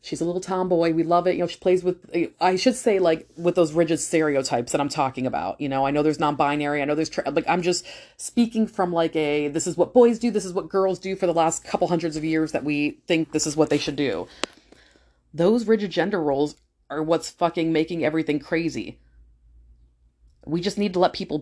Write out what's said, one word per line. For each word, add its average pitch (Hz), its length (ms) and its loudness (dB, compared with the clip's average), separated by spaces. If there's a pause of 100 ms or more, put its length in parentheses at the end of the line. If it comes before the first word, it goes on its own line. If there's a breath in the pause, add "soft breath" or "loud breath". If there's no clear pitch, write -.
She's 147 140 -8
a 160 40 -2
little 175 160 -4
tomboy. 180 520 0
We 160 100 0
love 170 240 2
it. 180 80 2
You - 60 -2
know, 175 80 0
she - 100 -12
plays 180 240 2
with, 180 160 -2 (420)
I 185 140 2
should 220 220 2
say, 202 240 2
like, 165 360 2
with 170 200 0
those 165 160 4
rigid 165 260 2
stereotypes 139 720 0
that 147 100 0
I'm 143 80 0
talking 131 380 -2
about. 87 340 -4
You 147 80 -4
know, 135 160 0
I 139 60 0
know 147 140 0
there's 156 160 0
non-binary. 147 600 0
I 139 40 -2
know 147 100 0
there's, 156 140 -2
tra-, - 200 -4
like, 156 200 -2
I'm 180 120 2
just 175 240 0 (320 loud breath)
speaking 220 520 0
from, 180 240 -2
like, 165 240 0
a, 147 320 0
this 147 180 -4
is 175 100 -4
what 170 160 2
boys 240 280 6
do, 240 100 0
this 202 140 -2
is 185 80 -10
what 170 160 -4
girls 190 320 0
do 190 160 -6
for 190 100 -2
the 170 80 2
last 165 300 0
couple 180 240 -2
hundreds 165 260 0
of 156 80 -6
years 160 300 0
that 139 100 -2
we 147 460 -2
think 165 240 0
this 156 160 0
is 143 80 -4
what 156 120 4
they 147 100 2
should 143 180 -4
do. 113 320 -2 (1040 loud breath)
Those 202 320 2
rigid 208 240 2
gender 175 320 -2
roles 147 320 0 (340)
are 151 140 -6
what's 160 260 0
fucking 165 440 -2
making 160 320 0
everything 151 340 0
crazy. 139 600 -6 (1400)
We 165 160 -4
just 202 180 -4
need 202 140 -2
to 175 80 0
let 180 140 2
people 156 260 -6